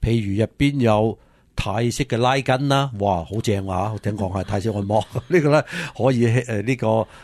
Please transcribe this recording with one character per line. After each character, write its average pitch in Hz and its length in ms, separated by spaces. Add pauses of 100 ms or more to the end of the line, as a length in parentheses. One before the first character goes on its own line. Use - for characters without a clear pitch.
譬 117 240
如 98 160
入 104 60 (100)
邊 143 220
有 110 360 (380)
泰 110 340
式 135 160
嘅 120 140
拉 123 220
筋 131 260
啦， 139 320
哇， 98 240
好 101 180
正 98 280
啊！ 95 340
聽 104 140
講 101 200
係 92 60
泰 104 180
式 104 100
按 101 140
摩， 104 140 (160)
<laughs> - 140
呢 180 120
個 147 120
呢， 151 100 (340)
可 127 140
以， 120 160 (220)
呃， 110 140
呢 127 120
個， 110 320 (180)